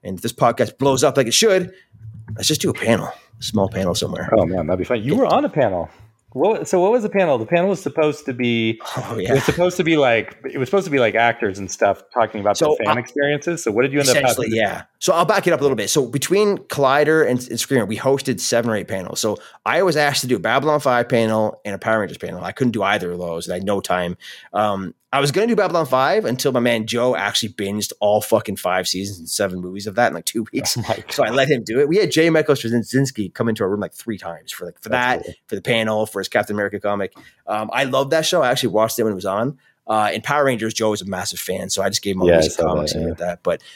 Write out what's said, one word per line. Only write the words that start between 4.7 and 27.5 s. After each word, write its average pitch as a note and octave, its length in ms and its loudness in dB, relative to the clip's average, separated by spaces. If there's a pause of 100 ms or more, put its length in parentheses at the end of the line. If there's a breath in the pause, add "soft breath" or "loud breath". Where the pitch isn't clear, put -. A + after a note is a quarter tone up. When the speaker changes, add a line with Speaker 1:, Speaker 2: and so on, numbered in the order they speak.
Speaker 2:
be F#2 60 -4
fun. A#2 180 -2
You C3+ 120 0
were B3 120 2
on A3+ 180 4
a C4+ 40 -2
panel. F#2+ 400 0 (440 soft breath)
What, F#3+ 360 0
so F3+ 120 2
what F#3+ 120 4
was B3 100 2
the G#3 60 -4
panel? F3+ 300 2
The A2+ 80 -4
panel F3 240 2
was F#3 100 -2
supposed D3+ 460 -2
to C3+ 80 -4
be, A#2 440 0 (160)
Speaker 1:
Oh, A#2+ 220 -6
Speaker 2:
it F#2+ 60 -4
Speaker 1:
yeah. F#2+ 100 0
Speaker 2:
was C3+ 120 2
supposed F3+ 340 2
to F#3 60 0
be D#3+ 120 2
like, A#2+ 400 2 (160)
it D3 60 -8
was B2+ 100 -2
supposed F#3+ 160 2
to D#3+ 60 -8
be, C#3 80 2
like, A2 160 4
actors A2 440 2
and G2 120 -8
stuff G2 320 0 (100)
talking A2 300 0
about G2+ 160 2
Speaker 1:
So, D3+ 200 2
Speaker 2:
their A2+ 100 -2
fan D3+ 100 2
Speaker 1:
uh, - 20 -2
Speaker 2:
experiences. D3 640 -4
So A2 80 0
what A2+ 100 2
did C#3 120 0
you C#3+ 60 2
end C#3 100 2
up B2 60 4
Speaker 1:
essentially, B2 320 2
Speaker 2:
having - 20 -4
to A2 60 0
Speaker 1:
yeah. G2+ 260 -2 (160)
So F3+ 160 2
I'll E3+ 100 4
back G3 220 2
it E3+ 80 4
up C#3 60 0
a - 20 0
little C#3 140 2
bit. G2+ 120 -4
So C#3 180 2
between F3+ 520 2
Collider D3 680 4
and, B2 220 2
and A#2 100 -6
Screamer, A#2+ 280 2
we G#2+ 100 -4
hosted C3+ 440 0
seven A#2+ 300 0
or A2 60 0
eight F#2 120 -6
panels. F#2+ 300 -6
So G#2+ 200 -2 (260 loud breath)
I D3 180 2
was F3 140 2
asked C#3+ 260 2
to C3 40 -6
do B2 100 2
a F#2 40 -4
Babylon C#3 400 2
Five B2 280 2
panel A2 560 0
and G#2 100 -6
a F#2 40 -8
Power A2 220 0
Rangers F2 180 -6
panel. F2 260 -10
I F#2+ 80 -6
couldn't B2 200 0
do G#2 100 -2
either F#2+ 300 0
of F2 60 -8
those. E2+ 300 -6
I F2+ 60 -4
had F#2 100 -6
no G2+ 160 0
time. F2+ 380 -2 (340 loud breath)
Um, G2 420 -2 (180)
I C3+ 80 2
was C#3+ 100 2
gonna F#3+ 160 0
do A#3+ 80 0
Babylon E3+ 320 0
Five D3 380 2
until B2 260 0
my B2+ 100 0
man A#2 260 2
Joe A#2+ 280 0
actually G2+ 360 -2